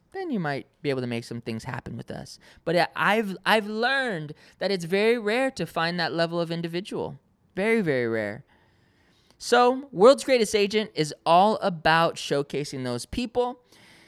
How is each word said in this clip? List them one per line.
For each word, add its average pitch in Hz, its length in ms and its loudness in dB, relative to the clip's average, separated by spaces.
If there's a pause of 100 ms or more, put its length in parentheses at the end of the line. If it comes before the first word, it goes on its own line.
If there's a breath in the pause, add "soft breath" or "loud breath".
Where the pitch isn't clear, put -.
(120)
then 370 180 -8
you 226 100 -4
might 143 260 -6 (140)
be 147 80 -6
able 131 140 -2
to 123 40 -4
make 120 180 -6
some 117 180 -10
things 113 220 -8
happen - 300 -10
with - 160 -12
us. - 280 -14 (260 soft breath)
But 165 100 -2
I, 165 220 2
I've, 196 480 0
I've 208 220 2
learned 220 680 -4 (280 soft breath)
that 190 100 -2
it's 180 160 -2
very 208 320 2
rare 233 340 0
to 175 140 -6
find 170 340 -2
that 147 140 -2
level 170 260 0
of 165 100 -4
individual. 170 680 -6 (340)
Very, 226 280 2
very 131 260 0
rare. 110 380 -4 (880 soft breath)
So, 247 560 2
World's 240 320 6
Greatest 240 300 2
Agent 208 400 0
is 151 180 -2 (140)
all 185 300 6
about 165 600 2
showcasing 139 680 -4
those 123 220 -4
people. 247 560 -4 (480 soft breath)